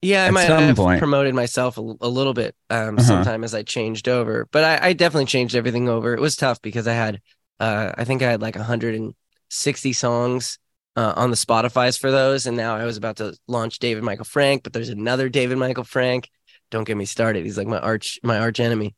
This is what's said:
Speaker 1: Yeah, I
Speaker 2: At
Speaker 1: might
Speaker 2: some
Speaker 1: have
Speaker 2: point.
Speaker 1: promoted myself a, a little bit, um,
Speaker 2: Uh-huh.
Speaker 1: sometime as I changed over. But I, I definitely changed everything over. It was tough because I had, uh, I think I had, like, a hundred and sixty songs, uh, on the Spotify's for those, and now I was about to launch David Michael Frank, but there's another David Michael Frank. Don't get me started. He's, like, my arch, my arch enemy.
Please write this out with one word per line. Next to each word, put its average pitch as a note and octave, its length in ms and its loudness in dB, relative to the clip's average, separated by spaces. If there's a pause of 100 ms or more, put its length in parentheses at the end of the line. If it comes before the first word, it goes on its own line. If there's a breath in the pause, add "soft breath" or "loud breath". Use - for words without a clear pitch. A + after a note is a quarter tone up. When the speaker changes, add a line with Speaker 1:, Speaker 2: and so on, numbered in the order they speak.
Speaker 1:
Yeah, F#3+ 240 2
I F#3 40 6
Speaker 2:
At G3+ 60 6
Speaker 1:
might F#3 120 6
Speaker 2:
some D#3+ 160 6
Speaker 1:
have D3 140 6
Speaker 2:
point. F2+ 220 4
Speaker 1:
promoted C#3 360 2
myself B2 420 0
a, A2+ 40 -10
a A2+ 280 -6
little C3 260 0
bit, A2 200 -4 (160)
um, A2 280 -2
Speaker 2:
Uh-huh. A#2+ 80 6
Speaker 1:
sometime A2 360 4
as A2+ 120 -8
I G#2+ 80 -4
changed A2 460 -4
over. A#2 440 0
But D#3 120 4
I, D#3+ 240 2
I F#3 40 4
definitely D#3 340 2
changed B2 300 0
everything A#2+ 320 0
over. A#2 260 0
It A#2 60 -2
was D3 160 0
tough B2+ 260 -2
because G#2+ 240 -4
I A#2 60 0
had, A2 280 -2 (380)
uh, G#2+ 380 -2
I A#2 80 -4
think C3 180 -2
I B2 80 2
had, A2 120 0
like, A2 140 -6
a F#2+ 60 -8
hundred A2+ 320 -2
and A2 200 -8 (340)
sixty - 440 -4
songs, B2 680 -2 (360)
uh, A2+ 220 0
on B2 140 2
the A#2 60 0
Spotify's B2 600 2
for C3+ 140 -2
those, C3+ 360 2
and A#2+ 100 -2
now A2+ 200 -2
I A2 80 -4
was A#2 120 -6
about G#2+ 200 -6
to G2 200 -8 (120)
launch A#2 300 -4
David A2+ 240 -2
Michael G#2 220 -6
Frank, C#3 380 2
but - 100 -14
there's A#2 160 -6
another B2 400 -2
David B2+ 280 0
Michael B2+ 280 -2
Frank. B2+ 440 0 (420 soft breath)
Don't A2 140 -2
get G#2+ 120 -4
me G2+ 80 -4
started. G#2+ 400 0
He's, G2+ 120 -6
like, G2+ 100 -4
my G#2+ 120 -2
arch, - 440 -4
my A#2 160 0
arch A2+ 220 -2
enemy. A2 380 -2